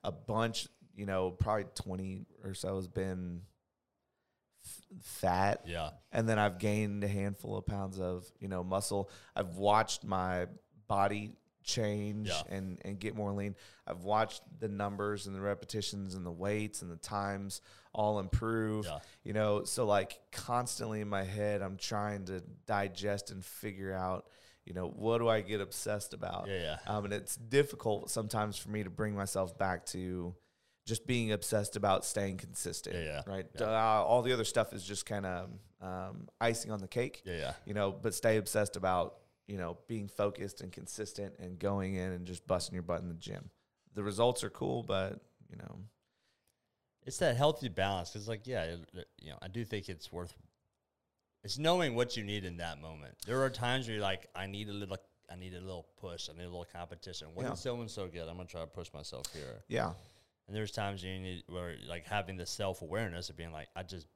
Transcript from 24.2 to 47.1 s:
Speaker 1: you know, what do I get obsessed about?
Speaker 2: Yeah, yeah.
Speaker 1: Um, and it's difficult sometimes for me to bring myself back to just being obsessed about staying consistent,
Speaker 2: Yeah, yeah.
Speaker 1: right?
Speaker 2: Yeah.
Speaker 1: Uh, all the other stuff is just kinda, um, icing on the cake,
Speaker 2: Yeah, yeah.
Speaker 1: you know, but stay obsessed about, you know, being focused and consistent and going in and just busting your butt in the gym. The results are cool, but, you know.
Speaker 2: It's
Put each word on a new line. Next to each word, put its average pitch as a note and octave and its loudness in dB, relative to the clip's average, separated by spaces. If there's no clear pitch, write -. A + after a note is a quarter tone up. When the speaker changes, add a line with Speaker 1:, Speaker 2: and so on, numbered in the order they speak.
Speaker 1:
you F2 -10
know, F2+ -2
what A2+ 2
do A#2 4
I A2 6
get G2 -2
obsessed G2+ -2
about? F2+ -4
Speaker 2:
Yeah, E2+ -2
yeah. G#2+ 0
Speaker 1:
Um, G2+ 0
and G2+ -2
it's - -4
difficult A#2 2
sometimes G#2+ 0
for - -8
me G#2+ 0
to F#2 -6
bring G#2+ 0
myself F#2+ 0
back F#2 2
to F2+ -2
just - -2
being A#2 4
obsessed G#2 2
about G2 6
staying G2 0
consistent, F2 -6
Speaker 2:
Yeah, E2+ 0
yeah. G2 -6
Speaker 1:
right? F#2+ -4
Speaker 2:
Yeah. A2+ 2
Speaker 1:
Uh, A2 6
all A#2+ 8
the B2+ 4
other A2+ 4
stuff A2 4
is G2+ -6
just G2+ -4
kinda, F#2+ -2
um, F#2 -6
icing A#2 2
on G#2+ -2
the F#2+ -8
cake, B2 -2
Speaker 2:
Yeah, F2+ -4
yeah. C#2 -2
Speaker 1:
you G#2 -4
know, G2+ 4
but G2+ -2
stay A2 6
obsessed G#2 2
about, F#2 2
you G2+ -6
know, F2 -4
being G#2+ -2
focused G2+ -2
and F#2 -8
consistent G2+ -8
and F2+ -8
going G2 2
in F#2 0
and F2+ -4
just F2+ -8
busting F2 2
your F2+ -2
butt E2+ 0
in F2+ -6
the E2+ -4
gym. F#2+ -10
The G2+ -2
results A2+ 4
are G#2 -2
cool, B2+ -2
but, G2 0
you - -14
know. - -12
Speaker 2:
It's - -8